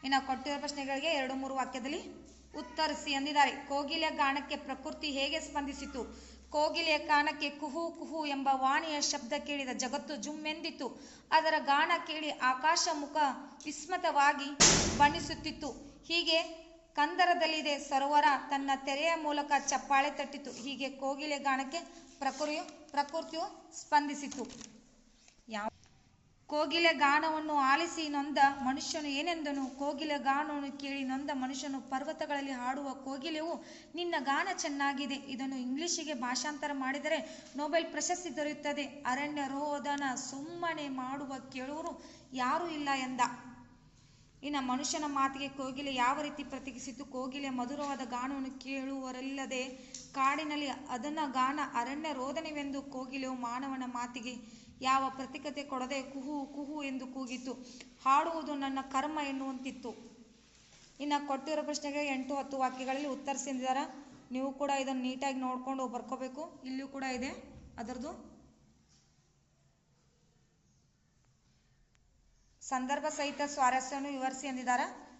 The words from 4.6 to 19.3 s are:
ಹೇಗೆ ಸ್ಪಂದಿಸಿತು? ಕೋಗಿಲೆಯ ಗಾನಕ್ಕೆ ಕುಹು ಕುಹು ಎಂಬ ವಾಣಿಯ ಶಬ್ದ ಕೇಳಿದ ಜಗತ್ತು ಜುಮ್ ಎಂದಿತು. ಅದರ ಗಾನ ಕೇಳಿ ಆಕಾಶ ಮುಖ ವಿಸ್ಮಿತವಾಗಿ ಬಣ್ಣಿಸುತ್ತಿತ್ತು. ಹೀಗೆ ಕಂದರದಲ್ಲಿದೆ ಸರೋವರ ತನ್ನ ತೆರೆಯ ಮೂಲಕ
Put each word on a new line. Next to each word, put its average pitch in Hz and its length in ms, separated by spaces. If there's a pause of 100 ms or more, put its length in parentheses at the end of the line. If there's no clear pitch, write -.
ಹೇಗೆ 277 280
ಸ್ಪಂದಿಸಿತು? 277 800 (320)
ಕೋಗಿಲೆಯ 311 480
ಗಾನಕ್ಕೆ 294 520
ಕುಹು 302 420
ಕುಹು 311 340
ಎಂಬ 277 280
ವಾಣಿಯ 294 480
ಶಬ್ದ 285 380
ಕೇಳಿದ 285 380
ಜಗತ್ತು 285 380
ಜುಮ್ 302 320
ಎಂದಿತು. 302 600 (240)
ಅದರ 311 260
ಗಾನ 294 340 (160)
ಕೇಳಿ 311 220
ಆಕಾಶ 294 640
ಮುಖ 285 220 (500)
ವಿಸ್ಮಿತವಾಗಿ 294 800 (520)
ಬಣ್ಣಿಸುತ್ತಿತ್ತು. 302 760 (340)
ಹೀಗೆ 330 380 (500)
ಕಂದರದಲ್ಲಿದೆ 320 840
ಸರೋವರ 285 460 (240)
ತನ್ನ 277 220 (140)
ತೆರೆಯ 294 300
ಮೂಲಕ 294 360 (160)